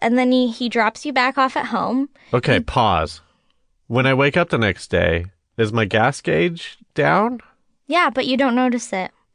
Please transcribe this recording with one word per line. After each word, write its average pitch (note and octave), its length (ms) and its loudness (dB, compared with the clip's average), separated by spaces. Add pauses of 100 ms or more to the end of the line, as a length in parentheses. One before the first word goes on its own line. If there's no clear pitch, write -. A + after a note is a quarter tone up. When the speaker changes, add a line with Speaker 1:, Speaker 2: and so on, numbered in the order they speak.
Speaker 1:
and A#3 160 2
then B3+ 160 2
he, B3+ 140 2
he A#3 200 -6
drops A3 380 -2
you D4 80 -6
back C4 240 0
off C4 180 0
at - 120 -4
home. A3+ 420 -2 (240)
Speaker 2:
Okay, B2 220 2
Speaker 1:
You F#2 60 0
Speaker 2:
pause. F2+ 600 0 (640)
When B2+ 200 0
I C3+ 80 4
wake C#3 200 2
up F3 140 2
the D3+ 80 0
next G#2+ 320 0
day, E2+ 380 0 (300)
is A2 140 0
my A2+ 140 0
gas A2 360 0
gauge E3+ 560 -2 (180)
down? F#3+ 440 0 (480)
Speaker 1:
Yeah, E4 220 2
but B3+ 160 -4
you B3+ 100 0
don't B3 200 2
notice B3 360 -2
it, F#3 200 -6 (240)